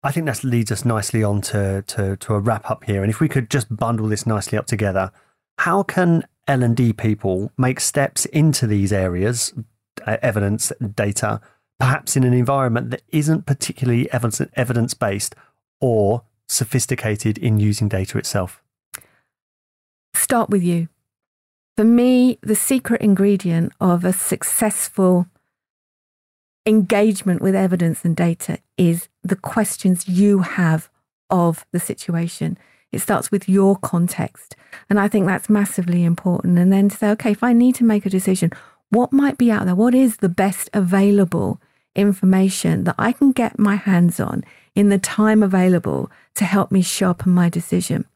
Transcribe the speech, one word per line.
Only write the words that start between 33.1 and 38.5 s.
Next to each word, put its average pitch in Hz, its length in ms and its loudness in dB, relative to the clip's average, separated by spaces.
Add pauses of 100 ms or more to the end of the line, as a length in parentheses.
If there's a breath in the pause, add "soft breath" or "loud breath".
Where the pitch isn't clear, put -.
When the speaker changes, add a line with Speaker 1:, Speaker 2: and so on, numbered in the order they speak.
Speaker 2:
with 202 160 -2
your 196 280 4
context. - 800 -4 (360 loud breath)
And 208 100 2
I 202 80 2
think 202 180 2
that's 190 220 -4
massively 180 560 0
important. 175 540 0
And 180 140 4
then 196 180 4
to 196 60 -14
say, 208 160 0
"Okay, 214 200 -2
if 208 100 -2
I 247 120 2
need 247 220 4
to 240 80 2
make 214 220 2
a 190 40 -2
decision, 185 400 0 (400 loud breath)